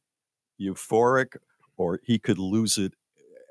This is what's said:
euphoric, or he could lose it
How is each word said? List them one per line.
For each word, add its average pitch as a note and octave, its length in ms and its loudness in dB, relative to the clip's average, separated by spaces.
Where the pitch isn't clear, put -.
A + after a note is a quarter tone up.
euphoric, A#2+ 760 0
or F2+ 260 -2
he A2+ 160 2
could G2+ 200 0
lose G#2 380 0
it G2 160 -2